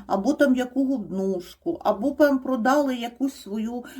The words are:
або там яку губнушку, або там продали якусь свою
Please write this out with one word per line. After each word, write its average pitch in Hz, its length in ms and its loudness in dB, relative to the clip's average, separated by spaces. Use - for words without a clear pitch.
або 196 260 2
там 277 220 4
яку 254 300 -2
губнушку, 190 1000 -4
або 208 280 0
там 285 280 4
продали 262 560 2
якусь 233 460 -6
свою 220 420 -6